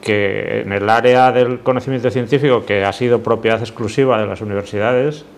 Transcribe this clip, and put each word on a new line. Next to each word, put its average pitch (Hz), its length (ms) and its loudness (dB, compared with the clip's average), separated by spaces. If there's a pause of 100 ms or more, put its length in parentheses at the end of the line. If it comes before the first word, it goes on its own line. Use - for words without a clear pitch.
que 104 600 -2
en 98 120 -6
el 101 160 -2
área 123 440 6
del 123 280 0
conocimiento 127 520 -2
científico, 127 520 0
que 101 200 0
ha 98 80 0
sido 120 320 0
propiedad 113 340 0
exclusiva 117 600 -2
de 107 80 -2
las 95 120 -8
universidades 113 840 -2 (140)